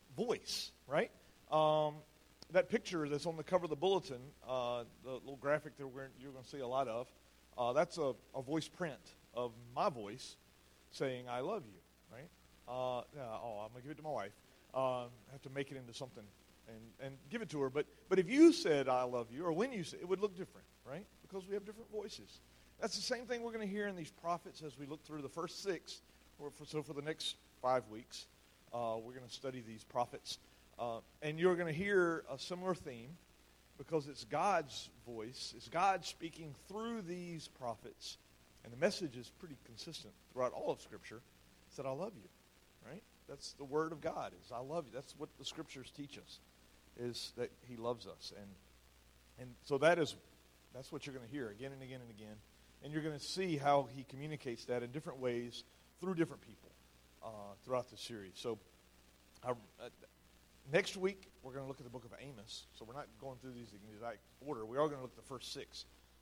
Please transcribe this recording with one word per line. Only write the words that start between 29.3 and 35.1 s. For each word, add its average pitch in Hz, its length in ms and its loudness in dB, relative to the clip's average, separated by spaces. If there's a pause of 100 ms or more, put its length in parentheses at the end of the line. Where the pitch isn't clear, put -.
these 110 240 -10
prophets. - 540 -2 (400)
Uh, 113 220 -2 (200)
and 151 180 -2
you're 180 180 8
gonna 170 160 2
hear 175 580 6
a 135 80 -6
similar 180 360 0
theme 127 360 -10 (680)
because 147 320 0
it's 117 160 -10
God's 156 640 2 (180)
voice. 117 480 -8